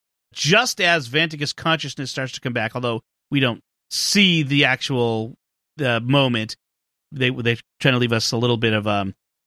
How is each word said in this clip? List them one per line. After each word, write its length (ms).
just 480
as 280
Vantica's 440
consciousness 580
starts 220
to 80
come 120
back, 220
although 260
we 80
don't 220
see 520
the 220
actual, 720
uh, 180
moment. 540
They, 160
they're 280
trying 140
to 60
leave 140
us 200
a 40
little 200
bit 160
of, 140
um, 260